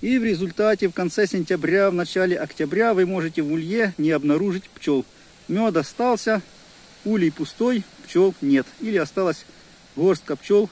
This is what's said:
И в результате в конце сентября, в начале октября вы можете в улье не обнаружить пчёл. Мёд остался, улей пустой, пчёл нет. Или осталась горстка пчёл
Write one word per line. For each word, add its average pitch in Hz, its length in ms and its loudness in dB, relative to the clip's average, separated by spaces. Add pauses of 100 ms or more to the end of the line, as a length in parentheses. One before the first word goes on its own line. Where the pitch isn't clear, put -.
И 240 160 0
в 233 80 0
результате 196 640 0
в 170 40 -4
конце 185 340 -2
сентября, 180 640 0
в 175 40 -4
начале 180 440 0
октября 175 560 0
вы 185 100 4
можете 170 380 -2
в 147 100 -2
улье 185 460 -2
не 156 120 0
обнаружить 160 600 0
пчёл. 139 340 -2 (440)
Мёд 202 280 0
остался, 220 640 0 (640)
улей 196 260 2
пустой, 220 540 -2 (220)
пчёл 185 340 2
нет. 139 260 2 (140)
Или 220 160 -2
осталась 165 480 -2 (520)
горстка 160 400 0
пчёл 202 360 2